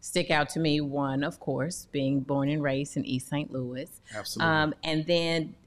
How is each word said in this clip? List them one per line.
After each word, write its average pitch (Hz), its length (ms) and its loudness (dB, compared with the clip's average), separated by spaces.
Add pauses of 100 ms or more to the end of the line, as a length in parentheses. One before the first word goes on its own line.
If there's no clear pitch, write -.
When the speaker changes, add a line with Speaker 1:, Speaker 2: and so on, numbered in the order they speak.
Speaker 1:
stick 175 300 0
out 147 180 4
to 170 100 -2
me. 151 220 4
One, 139 420 0
of 165 160 -4
course, 139 520 -4
being 139 300 2
born 139 280 0
and 151 140 0
raised 143 340 0
in 143 80 -2
East 131 240 -4
Saint 151 220 -2
Louis. 127 380 -6 (240)
Speaker 2:
Absolutely. 151 400 0
Speaker 1:
Um, 156 200 4 (100)
and 156 220 0
then 165 500 0 (120)